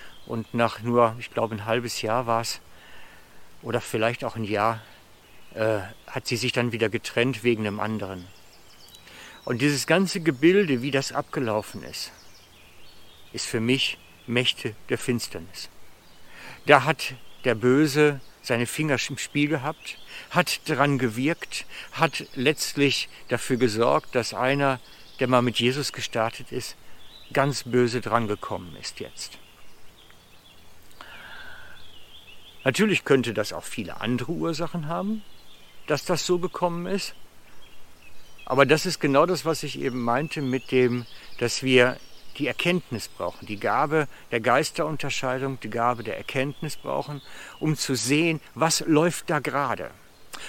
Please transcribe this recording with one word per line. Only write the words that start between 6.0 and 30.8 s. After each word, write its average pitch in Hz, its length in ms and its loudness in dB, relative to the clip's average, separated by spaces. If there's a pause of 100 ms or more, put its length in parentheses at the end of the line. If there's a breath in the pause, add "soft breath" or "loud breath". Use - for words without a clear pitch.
hat - 200 -8
sie 120 100 -2
sich 123 160 0
dann 120 200 2
wieder 110 180 0
getrennt 117 520 0
wegen 110 240 2
einem 101 140 -2
anderen. 98 460 -4 (1200 loud breath)
Und 123 160 -2
dieses 143 240 2
ganze 185 340 4
Gebilde, 156 640 4
wie 143 80 -4
das 135 220 0
abgelaufen 110 720 -2
ist, - 300 -10 (1200)
ist - 140 -8
für 117 140 0
mich 123 360 2 (300)
Mächte 120 500 0 (140)
der 113 80 0
Finsternis. - 720 -4 (960 loud breath)
Da 139 180 10
hat 147 300 0 (300)
der 123 100 4
Böse 139 680 6 (220)
seine 120 240 2
Finger 151 300 0 (120)
im 143 100 -8
Spiel 147 300 0
gehabt, 147 480 -4 (340 loud breath)
hat - 360 2
dran 143 320 4
gewirkt, 127 680 -2 (260 loud breath)
hat - 320 0 (100)
letztlich 143 720 2 (200 loud breath)
dafür 123 280 0
gesorgt, 120 580 4
dass 113 200 0
einer, 131 440 2 (400 loud breath)
der 123 100 2
mal 123 140 6
mit 120 160 2
Jesus 131 340 0
gestartet - 600 -4
ist, - 240 -8 (560 soft breath)
ganz 139 320 2
böse 123 360 4
dran 113 280 2
gekommen 95 520 -6
ist - 200 -10
jetzt. - 380 -12 (3250 loud breath)